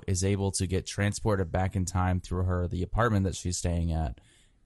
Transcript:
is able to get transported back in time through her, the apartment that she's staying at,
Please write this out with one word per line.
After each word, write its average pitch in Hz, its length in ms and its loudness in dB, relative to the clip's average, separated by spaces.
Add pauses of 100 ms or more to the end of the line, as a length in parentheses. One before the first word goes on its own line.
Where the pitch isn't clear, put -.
is 92 160 0
able 98 300 2
to 95 120 0
get 92 220 -2
transported 101 640 0
back 92 240 0
in 92 100 2
time 90 340 2
through 90 240 -2
her, 90 240 0
the 90 160 -2
apartment 104 420 2
that 90 100 0
she's 90 220 -4
staying 85 360 0
at, 78 260 -2 (460)